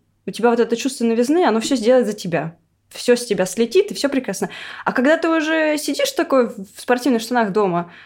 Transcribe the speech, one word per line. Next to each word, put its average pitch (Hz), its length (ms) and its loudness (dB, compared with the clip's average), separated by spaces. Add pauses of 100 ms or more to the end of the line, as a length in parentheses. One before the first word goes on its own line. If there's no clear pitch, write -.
(260)
у 196 40 -8
тебя 208 200 0
вот 233 100 2
это 233 160 0
чувство 247 280 -4
новизны, 240 400 2
оно 226 160 2
всё 262 160 0
сделает 233 300 4
за 214 60 -2
тебя. 165 440 -6 (340)
Всё - 260 2
с 240 100 -4
тебя 185 200 0
слетит, 233 440 0
и 202 40 -6
всё - 140 0
прекрасно. 202 400 -4 (360)
А 214 80 -2
когда 277 240 4
ты 330 120 0
уже 311 500 0
сидишь 523 340 -2
такой 269 360 2
в - 320 -14
спортивных 247 420 0
штанах 233 300 0
дома, 175 380 0 (160)